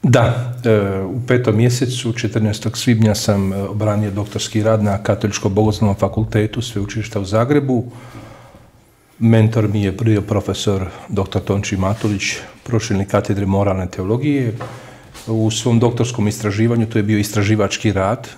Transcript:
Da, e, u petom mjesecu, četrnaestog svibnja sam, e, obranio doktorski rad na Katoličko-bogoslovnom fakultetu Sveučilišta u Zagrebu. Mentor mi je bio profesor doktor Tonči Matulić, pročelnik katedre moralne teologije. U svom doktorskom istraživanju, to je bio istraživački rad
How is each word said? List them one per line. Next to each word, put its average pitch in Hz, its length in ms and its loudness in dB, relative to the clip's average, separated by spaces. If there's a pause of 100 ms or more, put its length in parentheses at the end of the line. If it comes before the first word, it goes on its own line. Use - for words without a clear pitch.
Da, - 520 4 (100)
e, 101 380 2
u 95 240 -4
petom 123 300 2
mjesecu, 120 560 0
četrnaestog 107 640 -2
svibnja 110 360 4
sam, 101 380 0
e, 98 40 -4
obranio 104 540 -2
doktorski 104 520 -4
rad 110 200 4
na 101 200 0
Katoličko-bogoslovnom 104 960 0
fakultetu 107 640 -2
Sveučilišta 101 580 -6
u 98 40 -6
Zagrebu. 127 600 2 (1300)
Mentor 113 500 4
mi 104 140 0
je 98 100 0
bio 107 300 2
profesor 98 640 -2 (220)
doktor 98 340 -2
Tonči 101 340 -2
Matulić, 98 460 -2 (420)
pročelnik 101 440 -2
katedre 101 380 0
moralne 98 400 0
teologije. 117 680 -2 (720)
U 110 240 0
svom 117 280 2
doktorskom 110 500 2
istraživanju, 110 580 0
to 113 120 -2
je 104 40 2
bio 107 160 2
istraživački 104 720 0
rad 98 460 -2